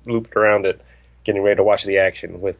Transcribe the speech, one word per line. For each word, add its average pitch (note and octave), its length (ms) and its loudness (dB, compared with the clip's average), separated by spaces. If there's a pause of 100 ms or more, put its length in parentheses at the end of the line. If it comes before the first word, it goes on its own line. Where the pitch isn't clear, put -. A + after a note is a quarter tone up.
looped A#2 300 -4
around G#2 300 2
it, F#2 140 -4 (440)
getting G2 180 -2
ready G2+ 140 2
to G2 80 2
watch G2+ 200 0
the G2 140 -2
action F2+ 420 -4
with, F#2+ 200 -6